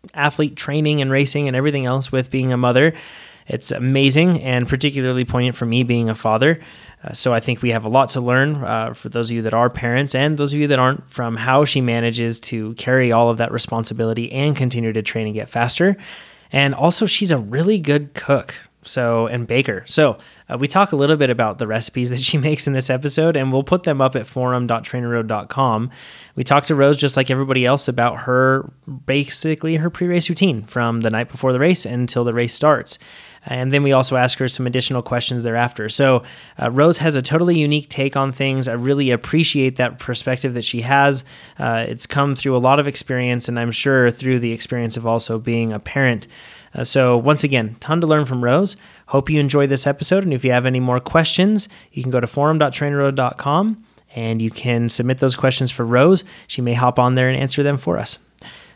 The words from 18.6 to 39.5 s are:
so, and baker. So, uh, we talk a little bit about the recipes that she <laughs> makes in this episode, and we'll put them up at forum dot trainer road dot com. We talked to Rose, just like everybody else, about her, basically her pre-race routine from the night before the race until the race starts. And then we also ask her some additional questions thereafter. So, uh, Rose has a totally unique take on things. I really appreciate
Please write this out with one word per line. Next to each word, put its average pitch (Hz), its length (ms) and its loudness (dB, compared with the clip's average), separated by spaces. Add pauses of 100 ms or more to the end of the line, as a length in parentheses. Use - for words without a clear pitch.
so, 117 440 0
and 120 200 -6
baker. 117 400 0
So, 143 300 2 (320)
uh, 120 80 -6
we 139 100 -2
talk 190 240 2
a 156 60 0
little 143 180 4
bit 143 140 2
about 113 300 -2
the 117 80 -4
recipes 117 420 -4
that 123 100 -4
she 131 180 0
<laughs> - 20 2
makes 151 280 0
in 139 60 0
this 131 160 -2
episode, 147 480 0
and 135 160 0
we'll 135 100 2
put 180 200 -8
them 143 180 -2
up 131 160 0
at 113 100 -8
forum 127 400 -4
dot 117 160 -4
trainer 123 240 -8
road 117 200 -4
dot 107 200 -6
com. 123 440 -2 (440)
We 131 80 -4
talked 139 240 2
to 160 80 0
Rose, 139 220 4
just 139 180 -2
like 135 160 0
everybody 131 340 0
else, 135 220 2
about 123 340 0
her, 131 480 2 (360)
basically 156 720 -2
her 160 120 0
pre-race 175 400 -2
routine 160 340 0
from 117 380 -2
the 113 80 0
night 113 220 -2
before 127 220 0
the 123 60 0
race 170 260 2
until 123 400 -2
the 117 80 -2
race 120 200 -2
starts. - 460 0 (440)
And 127 280 -4
then 143 100 2
we 139 100 2
also 131 260 2
ask 123 200 2
her 131 100 -2
some 123 200 -4
additional 123 340 -2
questions 120 400 -4
thereafter. 117 480 -2
So, 131 320 4 (400)
uh, 117 80 0
Rose 147 300 4
has 151 160 0
a 131 80 0
totally 170 340 2
unique 147 320 0
take 135 260 -2
on 135 160 0
things. 131 360 -2
I 117 60 -4
really 131 360 0
appreciate 131 680 0